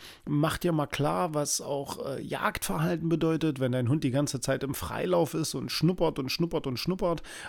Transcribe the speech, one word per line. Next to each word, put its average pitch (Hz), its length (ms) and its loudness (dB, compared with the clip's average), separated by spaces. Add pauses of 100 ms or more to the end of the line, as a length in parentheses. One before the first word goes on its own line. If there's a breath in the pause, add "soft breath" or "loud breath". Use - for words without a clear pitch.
(260 loud breath)
mach 147 320 2
dir 175 140 2
mal 151 160 2
klar, 160 480 0
was 147 260 0
auch, 143 420 -6
äh, 135 180 -6
Jagdverhalten 165 880 0
bedeutet, 160 500 2
wenn 127 140 2
dein 123 160 2
Hund 147 140 2
die 131 80 2
ganze 139 300 0
Zeit 135 220 0
im 139 100 -2
Freilauf 170 600 0
ist 160 180 -2
und 127 180 -4
schnuppert 170 460 2
und 131 120 -2
schnuppert 165 360 0
und 127 120 -2
schnuppert. 175 440 0 (280 loud breath)